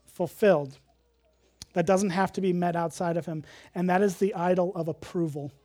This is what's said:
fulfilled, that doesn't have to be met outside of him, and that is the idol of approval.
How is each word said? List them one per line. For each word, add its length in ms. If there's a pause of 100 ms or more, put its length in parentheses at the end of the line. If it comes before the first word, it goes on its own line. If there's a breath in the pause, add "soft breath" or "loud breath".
fulfilled, 720 (960)
that 120
doesn't 260
have 200
to 80
be 140
met 240
outside 400
of 80
him, 180 (320 loud breath)
and 140
that 120
is 180
the 160
idol 380
of 140
approval. 640 (140)